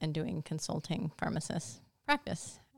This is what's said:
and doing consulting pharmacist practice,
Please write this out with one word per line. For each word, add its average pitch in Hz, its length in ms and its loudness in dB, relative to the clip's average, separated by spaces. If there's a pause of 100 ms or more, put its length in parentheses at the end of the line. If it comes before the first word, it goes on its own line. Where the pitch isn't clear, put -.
and 156 100 2
doing 156 300 0
consulting 156 800 0
pharmacist - 600 0 (220)
practice, - 560 0 (180)